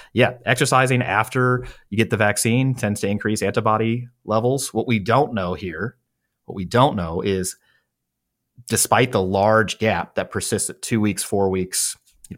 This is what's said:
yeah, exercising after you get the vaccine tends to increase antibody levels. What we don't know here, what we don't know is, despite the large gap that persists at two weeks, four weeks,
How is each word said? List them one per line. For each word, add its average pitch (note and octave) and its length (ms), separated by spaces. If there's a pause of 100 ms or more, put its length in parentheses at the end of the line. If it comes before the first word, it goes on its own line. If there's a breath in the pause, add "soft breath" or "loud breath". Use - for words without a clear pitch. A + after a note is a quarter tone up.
(120 loud breath)
yeah, A#2 220 (100)
exercising C3 560
after B2 680 (220 loud breath)
you G2 80
get A2+ 140
the A2 60
vaccine A2+ 580
tends G#2 260
to G2+ 80
increase G#2+ 340
antibody A2+ 680 (160)
levels. A#2+ 500
What A2 140
we A#2 100
don't A#2+ 360
know F#2 200
here, F2+ 420 (500)
what - 100
we F#2+ 80
don't A#2+ 320
know E2+ 260
is, F#2+ 340 (1120)
despite A#2+ 440
the G2+ 100
large G2 560
gap G2 380
that F#2 140
persists - 380
at - 140
two A2+ 180
weeks, G#2 220
four G2 260
weeks, F#2 480 (420)